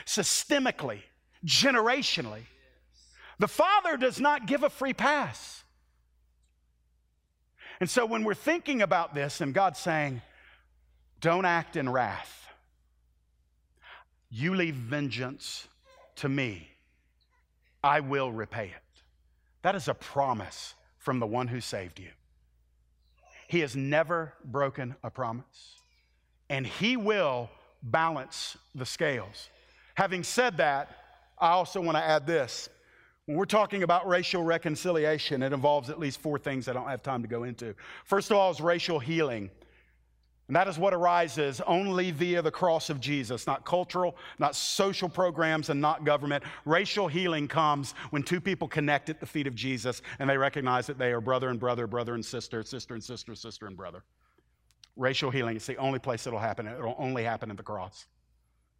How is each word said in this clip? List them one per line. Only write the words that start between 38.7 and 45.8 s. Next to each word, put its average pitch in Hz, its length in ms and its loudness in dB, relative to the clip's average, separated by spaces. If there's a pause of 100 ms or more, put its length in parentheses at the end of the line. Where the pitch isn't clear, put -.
healing. 123 500 0 (1040)
And 139 60 2
that 190 100 4
is 165 100 -6
what 190 160 2
arises 170 680 2
only 185 500 0
via 175 300 0
the 156 100 0
cross 165 380 0
of 143 100 -4
Jesus, 123 480 -4
not 135 160 -2
cultural, 175 540 0 (200)
not 147 160 2
social - 540 0
programs, 160 600 2
and 143 100 0
not 151 240 2